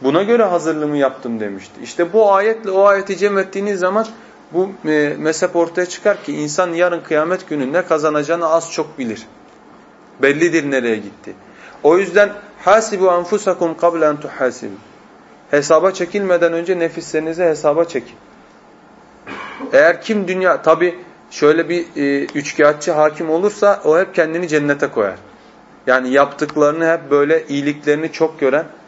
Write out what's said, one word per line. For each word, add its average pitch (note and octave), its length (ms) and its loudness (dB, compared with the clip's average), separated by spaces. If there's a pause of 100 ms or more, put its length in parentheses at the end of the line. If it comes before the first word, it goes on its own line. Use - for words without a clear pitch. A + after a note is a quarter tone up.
Buna D3 200 2
göre A3+ 220 2
hazırlığımı D#3 520 -2
yaptım," C3 440 -2
demişti. G2 420 -10
İşte E3+ 300 -4
bu G#3+ 200 4
ayetle G#3+ 380 0
o F#3+ 140 4
ayeti G3 320 2
cem G3 220 0
ettiğiniz G3 420 -4
zaman G3+ 260 0 (460)
bu, F#3 180 -2 (160)
e, D3 320 0
mezhep D#3+ 380 -2
ortaya E3+ 300 0
çıkar G3+ 360 -2
ki D3 100 -8
insan D3+ 400 -2
yarın E3+ 280 0
kıyamet E3 480 -2
günü C#3+ 240 -4
ne F3+ 100 0
kazanacağını D#3+ 640 0
az D#3+ 260 0
çok D3+ 260 -6
bilir. A2+ 240 -6 (1000)
Bellidir D3+ 480 2
nereye A#2+ 260 0
gitti. G2+ 360 -14 (500)
O E3 160 6
yüzden G3 340 2 (320)
"Hasibu G3+ 480 4
enfusakum F3 640 -2
qabla E3+ 320 2
en D3 80 0
tuhasibu." B2+ 580 -6 (760)
Hesaba D#3+ 420 4
çekilmeden F3+ 600 0
önce F3 260 -2
nefislerinizi E3 640 -4
hesaba D#3 400 2
çekin. C3 300 -8 (1600)
Eğer D#3+ 300 4
kim G3+ 260 -2
dünya, F#3 340 0
tabi E3+ 360 2 (320)
şöyle D#3 380 2
bir, E3+ 180 -4 (100)
e, C#3 280 0
üçkağıtçı D3 680 0
hakim D3+ 380 0
olursa G3+ 540 0
o D#3 140 4
hep F#3+ 160 -2
kendini E3 340 -2
cennete C#3+ 380 0
koyar. G2+ 280 -2 (720)
Yani B2+ 240 2
yaptıklarını D3 840 2
hep D#3 180 -4
böyle D3 360 2
iyiliklerini D3 640 -2
çok D#3+ 280 -2
gören, C#3+ 260 0 (220)